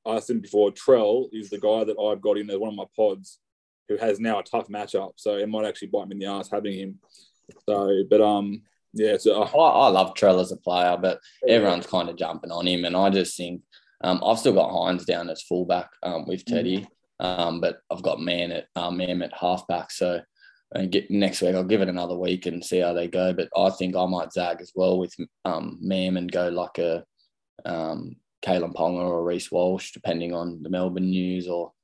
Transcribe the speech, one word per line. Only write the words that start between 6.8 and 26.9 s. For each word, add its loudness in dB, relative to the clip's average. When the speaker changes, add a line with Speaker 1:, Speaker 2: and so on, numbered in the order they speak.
Speaker 1:
So, 4
but, 8
um, 2
yeah, 2
so, 4
uh, 2
Speaker 2:
I, 6
I 8
love 4
Trell 6
as -2
a -8
player, 2
but 0
Speaker 1:
Yeah. 8
Speaker 2:
everyone's 2
kinda -2
jumping -6
on -4
him, 0
and 0
I 6
just 0
think, -8
um, 2
I've 4
still 4
got 4
Hines -2
down -2
as -10
fullback, -2
um, -6
with -6
Speaker 1:
Mm. -6
Speaker 2:
Teddy, -2
um, -2
but -2
I've -6
got -2
Mann -2
at, -8
uh, -4
Mam -4
at -8
halfback. -2
So, -2
uh, -2
get, -2
next 0
week 4
I'll 2
give 2
it 2
another -4
week -2
and -6
see -2
how 2
they -2
go. 0
But -4
I 4
think -4
I 2
might -4
zag -4
as -20
well 2
with, -4
um, -6
Mam 0
and -4
go 0
like -4
a, -2